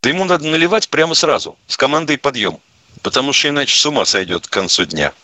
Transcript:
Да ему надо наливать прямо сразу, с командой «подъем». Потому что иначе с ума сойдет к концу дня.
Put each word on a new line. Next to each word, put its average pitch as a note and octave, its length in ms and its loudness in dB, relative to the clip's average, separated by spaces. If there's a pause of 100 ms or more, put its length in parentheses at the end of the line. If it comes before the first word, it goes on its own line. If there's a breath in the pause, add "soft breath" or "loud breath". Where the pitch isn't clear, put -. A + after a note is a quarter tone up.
Да B2+ 80 0
ему F#3 160 0
надо F3 200 0
наливать E3 440 0
прямо D#3+ 260 2
сразу, D3+ 420 0 (100)
с - 100 -6
командой D3 400 0
«подъем». G#2+ 420 -2 (420)
Потому C3+ 320 0
что - 160 2
иначе C#3+ 280 0
с - 80 2
ума D3 200 2
сойдет F2+ 420 -2
к - 40 -8
концу F#2 340 0
дня. D2+ 280 -4 (100)